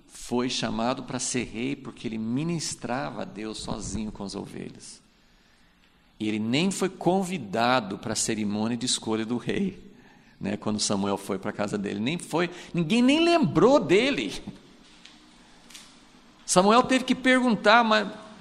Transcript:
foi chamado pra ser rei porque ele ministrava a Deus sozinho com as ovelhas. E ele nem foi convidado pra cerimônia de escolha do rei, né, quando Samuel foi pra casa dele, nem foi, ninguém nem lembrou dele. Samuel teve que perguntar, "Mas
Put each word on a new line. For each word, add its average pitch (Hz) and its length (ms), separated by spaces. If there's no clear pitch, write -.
foi 123 420
chamado 123 540
pra 127 160
ser 123 240
rei 113 320
porque - 320
ele 110 100
ministrava 127 1080
a - 20
Deus 104 320
sozinho 107 540
com 104 120
as 98 120
ovelhas. 95 680
E 107 80
ele 107 120
nem 135 320
foi 190 180
convidado 127 1080
pra 110 180
cerimônia 107 600
de 123 80
escolha 110 400
do 120 120
rei, 120 540
né, 101 180
quando 107 220
Samuel 98 380
foi 98 200
pra 104 140
casa 104 260
dele, 101 220
nem 135 180
foi, 170 320
ninguém 175 280
nem 285 220
lembrou 277 560
dele. 202 540
Samuel 208 380
teve 254 200
que 254 120
perguntar, 247 680
"Mas 214 240